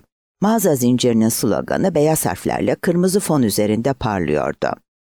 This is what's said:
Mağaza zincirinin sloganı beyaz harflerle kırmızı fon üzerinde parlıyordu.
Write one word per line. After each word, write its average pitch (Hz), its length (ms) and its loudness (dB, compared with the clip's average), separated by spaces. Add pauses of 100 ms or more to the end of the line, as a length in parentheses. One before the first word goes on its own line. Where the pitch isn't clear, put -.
(400)
Mağaza 196 340 2
zincirinin 120 540 2
sloganı 95 640 -2
beyaz 151 320 2
harflerle 87 480 -2
kırmızı 180 460 0
fon 156 220 0
üzerinde 107 500 0
parlıyordu. 76 800 -2 (300)